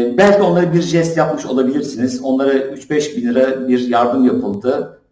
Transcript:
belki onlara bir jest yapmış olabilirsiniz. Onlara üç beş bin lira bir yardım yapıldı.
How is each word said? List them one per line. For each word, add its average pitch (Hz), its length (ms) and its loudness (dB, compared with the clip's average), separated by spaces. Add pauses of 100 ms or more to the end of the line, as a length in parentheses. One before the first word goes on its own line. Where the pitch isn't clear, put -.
(180)
belki 202 240 6
onlara 175 300 2
bir 170 100 2
jest 165 340 0
yapmış 139 300 -2
olabilirsiniz. 127 760 -2
Onlara 135 300 0
üç - 380 -4
beş 151 260 -2
bin 120 120 -2
lira 131 400 0
bir 123 200 0
yardım 123 360 2
yapıldı. 113 760 -2 (120)